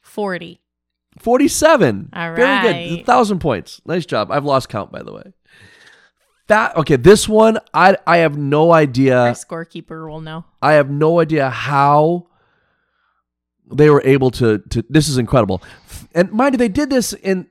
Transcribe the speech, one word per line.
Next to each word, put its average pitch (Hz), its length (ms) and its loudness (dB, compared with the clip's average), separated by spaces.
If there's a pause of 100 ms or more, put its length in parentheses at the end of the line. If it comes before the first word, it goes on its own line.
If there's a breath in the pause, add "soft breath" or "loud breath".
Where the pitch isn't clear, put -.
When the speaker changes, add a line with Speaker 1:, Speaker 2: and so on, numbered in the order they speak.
Speaker 1:
Forty. 175 600 -12 (580)
Speaker 2:
Forty-seven. 247 920 2
Speaker 1:
All 170 220 -12
Speaker 2:
Very 202 280 0
good. - 100 0
Speaker 1:
right. 170 300 -8
Speaker 2:
A - 20 -20
thousand 214 340 0
points. 139 480 -6
Nice 165 220 -6
job. 107 240 -4
I've 143 140 -4
lost 135 240 -2
count, 104 220 -10
by - 120 -16
the 50 100 -18
way. 50 180 -20 (1160 soft breath)
That, 220 280 0
okay, 151 200 0
this 175 340 4
one, 220 300 4 (120)
I, 180 260 4 (100)
I 170 100 2
have 160 180 0
no 147 380 2
idea. 135 460 2
Speaker 1:
Our 120 140 2
scorekeeper 160 760 -16
will 156 120 -16
know. 160 220 -16 (160)
Speaker 2:
I 147 140 2
have 143 160 2
no 156 300 0
idea 151 320 -2
how 147 760 0 (1500)
they 151 200 4
were 143 120 4
able 131 280 2
to, 113 260 0
to, - 320 -8
this 147 180 2
is 135 120 -4
incredible. 107 420 -2 (540 loud breath)
And 180 160 0
mind 254 240 0
you, - 20 -4
they 240 100 0
did 277 220 -4
this 262 240 -2
in 190 380 -6